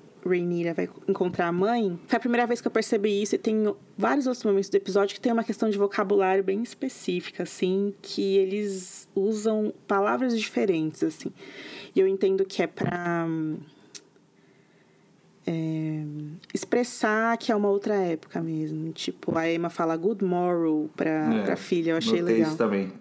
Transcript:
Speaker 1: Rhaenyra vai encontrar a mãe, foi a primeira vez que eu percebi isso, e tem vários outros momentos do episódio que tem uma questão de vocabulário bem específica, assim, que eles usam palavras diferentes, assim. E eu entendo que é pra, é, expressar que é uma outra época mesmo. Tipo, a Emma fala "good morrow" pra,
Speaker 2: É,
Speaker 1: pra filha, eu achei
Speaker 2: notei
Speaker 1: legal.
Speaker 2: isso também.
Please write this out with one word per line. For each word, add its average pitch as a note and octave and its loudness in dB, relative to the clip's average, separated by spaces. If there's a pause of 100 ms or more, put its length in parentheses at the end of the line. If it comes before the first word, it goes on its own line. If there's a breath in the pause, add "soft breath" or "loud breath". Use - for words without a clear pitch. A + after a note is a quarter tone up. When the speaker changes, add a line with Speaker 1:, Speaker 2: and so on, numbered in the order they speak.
(220)
Speaker 1:
Rhaenyra F3 0
vai F3+ -2 (220)
encontrar F3+ 0
a E3+ 0
mãe, G3 2
foi A#3 2
a - -6
primeira A#3+ 2
vez A#3 0
que - -2
eu - -4
percebi G#3+ 2
isso, G#3 0
e - 2
tem G#3+ 2 (220)
vários B3 2
outros B3 -2
momentos G3 2
do - 2
episódio G3 2
que - -18
tem A#3+ 2
uma A3+ 2
questão A3 0
de G3+ 0
vocabulário G3 2
bem G3 0
específica, - -6
assim, G3 0
que G3 0
eles G3 -2
usam G#3+ 0 (160)
palavras A#3 0
diferentes, F3 0
assim. - -4 (640 loud breath)
E F#3+ 6
eu F#3+ 6
entendo F#3+ 2
que F#3 -2
é E3 0
pra, E3+ -2 (2250 loud breath)
é, D#3+ -2 (520)
expressar A#3 0
que A3+ -2
é G#3 2
uma G3+ 2
outra G3+ 0
época E3+ -2
mesmo. D#3 -4
Tipo, - -4
a E3 2
Emma E3+ 0
fala E3 -2
"good G3 0
morrow" E3+ 2
pra, D#3 2
Speaker 2:
É, G#3+ 2
Speaker 1:
pra F#3 0
filha, E3 0
eu E3 2
achei A3 2
Speaker 2:
notei A2+ 2
Speaker 1:
legal. G#2+ 4
Speaker 2:
isso - -2
também. G2 0